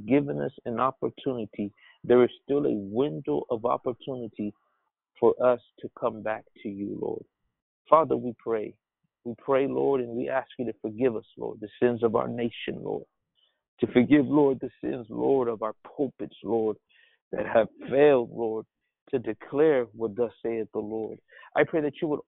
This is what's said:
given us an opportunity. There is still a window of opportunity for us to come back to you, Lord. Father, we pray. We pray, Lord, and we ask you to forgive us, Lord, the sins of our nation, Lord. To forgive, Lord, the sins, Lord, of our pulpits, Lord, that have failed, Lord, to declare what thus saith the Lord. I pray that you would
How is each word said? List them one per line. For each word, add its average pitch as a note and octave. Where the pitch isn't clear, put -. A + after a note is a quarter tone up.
given C#3+
us C#3+
an A#2
opportunity. B2
There B2
is A#2
still C#3+
a B2+
window C#3
of A#2
opportunity B2
for A#2
us B2
to A#2+
come A2+
back A2
to A2
you, G2+
Lord. -
Father, C#3+
we A#2+
pray. A2
We A#2+
pray, C3+
Lord, C3+
and A#2+
we B2
ask C3
you B2
to A2+
forgive A2+
us, G#2
Lord, A2+
the G#2
sins A#2+
of A2
our B2
nation, A#2+
Lord. -
To A#2+
forgive, B2+
Lord, C#3
the -
sins, B2
Lord, B2+
of A2
our G#2+
pulpits, -
Lord, A2
that -
have A2+
failed, C#3
Lord, A2
to C3+
declare C3
what A2
thus A2+
saith A2+
the G#2+
Lord. G#2+
I D3+
pray D#3
that D3
you E3
would D3